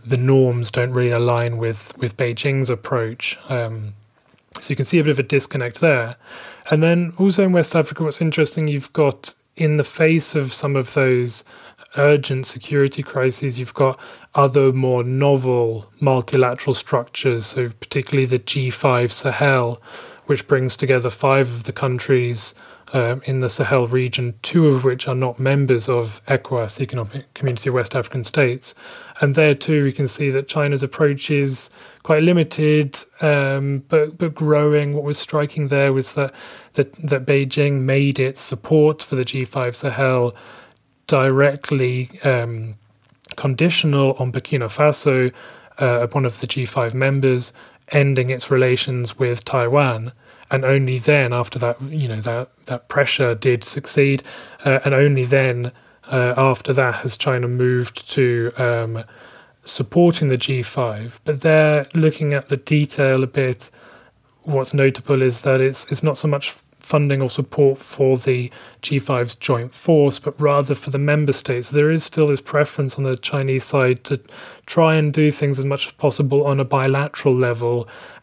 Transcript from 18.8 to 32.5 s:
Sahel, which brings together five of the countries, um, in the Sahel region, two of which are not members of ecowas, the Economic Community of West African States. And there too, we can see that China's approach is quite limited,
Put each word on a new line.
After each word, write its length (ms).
Sahel, 720
which 200
brings 300
together 340
five 380
of 160
the 80
countries, 840
um, 320
in 160
the 100
Sahel 380
region, 540
two 260
of 160
which 240
are 80
not 240
members 480
of 380
ecowas, 500
the 80
Economic 500
Community 340
of 60
West 220
African 260
States. 500
And 140
there 220
too, 260
we 100
can 140
see 240
that 160
China's 380
approach 480
is 380
quite 180
limited, 760